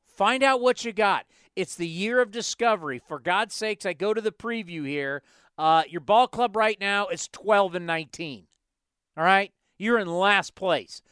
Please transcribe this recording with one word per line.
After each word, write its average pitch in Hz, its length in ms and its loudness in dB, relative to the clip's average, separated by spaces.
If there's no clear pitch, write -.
Find 247 400 0
out 262 180 4
what 247 240 0
you 226 80 -6
got. 190 320 0
It's - 200 -6
the 170 120 -6
year 208 340 -2
of 226 100 0
discovery. 202 680 -2
For 151 200 -12
God's 185 360 -2
sakes, 214 300 -6
I 180 80 -4
go 196 200 -2
to 214 80 -4
the 208 100 -2
preview 180 560 -8
here. 139 360 -6
Uh, 160 320 4
your 165 120 -8
ball 214 260 4
club 220 280 -2
right 220 240 0
now 202 280 -2
is 170 200 -8
twelve 202 460 2
and 175 140 -6
nineteen. 160 580 -8
All 160 60 -2
right? 190 280 4
You're 226 200 2
in 190 80 -4
last 190 460 2
place. 160 480 -2